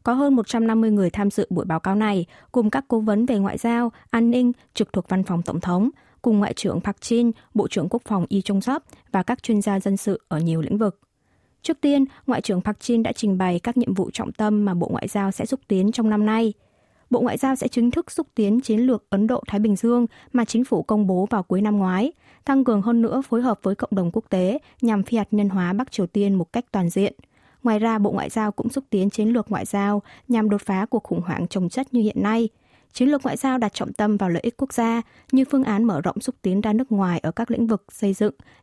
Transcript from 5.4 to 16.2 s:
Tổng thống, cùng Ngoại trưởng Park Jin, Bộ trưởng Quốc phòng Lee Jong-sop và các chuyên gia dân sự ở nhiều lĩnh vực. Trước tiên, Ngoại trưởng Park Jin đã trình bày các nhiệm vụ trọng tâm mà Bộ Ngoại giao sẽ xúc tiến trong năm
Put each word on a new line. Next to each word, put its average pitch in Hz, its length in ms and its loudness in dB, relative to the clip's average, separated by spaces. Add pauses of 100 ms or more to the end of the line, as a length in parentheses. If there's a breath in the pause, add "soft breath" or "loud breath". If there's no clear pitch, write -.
Tổng - 180 -6
thống, 185 300 0 (320 soft breath)
cùng 214 160 2
Ngoại 202 160 0
trưởng - 260 -2
Park 196 200 -4
Jin, 233 320 2 (220 soft breath)
Bộ 208 140 0
trưởng 190 220 -2
Quốc 240 140 -4
phòng 185 260 -2
Lee 196 100 0
Jong-sop 196 400 -2 (320 loud breath)
và 190 100 0
các 247 200 -4
chuyên 208 200 0
gia 196 180 0
dân 196 160 0
sự - 320 -4
ở 156 100 -4
nhiều 165 220 0
lĩnh 190 180 -2
vực. 214 220 -2 (600)
Trước - 180 -4
tiên, 285 240 4 (220 loud breath)
Ngoại 240 140 0
trưởng 185 200 -2
Park 208 180 -4
Jin 233 240 0
đã - 100 -2
trình 196 260 0
bày 180 200 0
các 240 180 -4
nhiệm 226 180 2
vụ 190 180 -2
trọng - 200 -6
tâm 214 320 2
mà 190 100 2
Bộ 175 140 0
Ngoại - 200 -4
giao 196 220 -2
sẽ 220 160 -4
xúc 269 220 -4
tiến 196 240 2
trong 220 180 0
năm 214 160 2